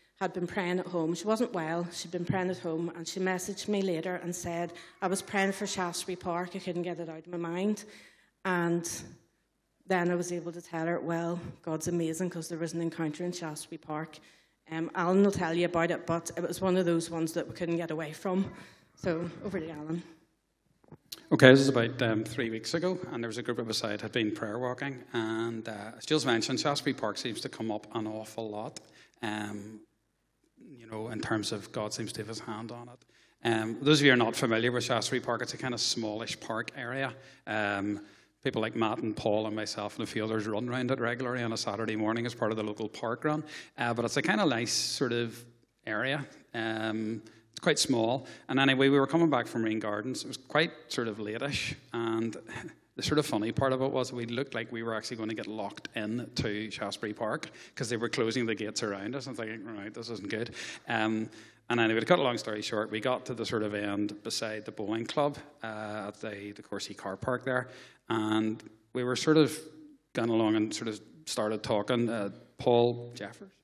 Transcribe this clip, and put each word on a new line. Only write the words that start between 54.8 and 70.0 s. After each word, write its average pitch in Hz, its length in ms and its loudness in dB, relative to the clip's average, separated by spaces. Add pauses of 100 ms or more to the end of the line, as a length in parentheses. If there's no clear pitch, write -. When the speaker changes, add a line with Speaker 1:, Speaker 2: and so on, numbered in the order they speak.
Speaker 2:
were 117 100 -2
actually 110 240 -4
gonna 110 160 -4
get 107 140 -6
locked 104 480 -8
in 113 400 -4
to 107 340 -2
Shaftesbury 104 440 -6
Park 117 360 -4 (240)
'cause 117 160 -6
they 120 60 0
were 113 140 0
closing 117 360 2
the 113 100 0
gates 104 280 -4
around 101 320 -4
us. 135 120 -8
And 123 100 -10
thinking, 113 280 -8
"Right, 110 280 -10
this 117 160 -10
isn't 101 200 -6
good." 113 240 -4 (360)
Um, 110 400 2 (400)
and 120 100 2
anyway, 110 220 6
to 113 40 0
cut 180 140 6
a - 20 4
long 123 160 2
story 107 240 -6
short, 107 300 -2
we 110 80 -2
got 127 280 0
to 131 60 -6
the 117 120 -4
sort 110 180 0
of 104 100 -2
end 104 480 -2
beside 110 440 -4
the 110 60 -10
bowling 110 340 -2
club, 143 320 0 (260)
uh, 107 460 -6
at - 100 -14
the, 104 320 -8
the - 100 -14
Courcey 101 340 -8
car 98 200 -6
park 123 300 -2
there. 127 240 0 (400)
And 110 520 2 (300)
we 123 140 -2
were 123 100 2
sort 156 220 6
of 151 200 6 (540)